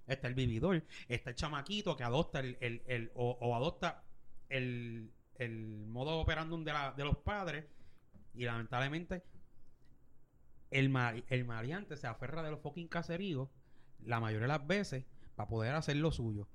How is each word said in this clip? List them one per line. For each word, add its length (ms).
Está 200
el 80
vividor, 500
está 220
el 60
chamaquito 600
que 80
adopta 360
el, 200
el, 260
el, 280
o, 260
o 140
adopta 480
el, 640
el 480
modo 320
operandum 460
de 80
la, 200
de 120
los 140
padres. 460
Y 100
lamentablemente, 800
el 180
ma-, 260
el 160
maleante 520
se 100
aferra 360
de 80
los 100
fucking 280
caseríos, 600
la 160
mayoría 260
de 120
las 80
veces, 380
para 120
poder 260
hacer 220
lo 140
suyo. 440